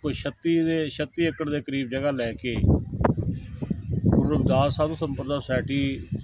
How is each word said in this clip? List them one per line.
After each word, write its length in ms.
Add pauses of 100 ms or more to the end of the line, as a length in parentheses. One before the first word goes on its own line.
ਕੋਈ 120
ਛੱਤੀ 500
ਦੇ, 260
ਛੱਤੀ 340
ਏਕੜ 260
ਦੇ 120
ਕਰੀਬ 280
ਜਗ੍ਹਾ 220
ਲੈ 220
ਕੇ 220 (1500)
ਗੁਰੂ 280
ਰਵਿਦਾਸ 420
ਸਾਧੂ 200
ਸੰਪਰਦਾ 440
ਸੁਸਾਇਟੀ 680 (160)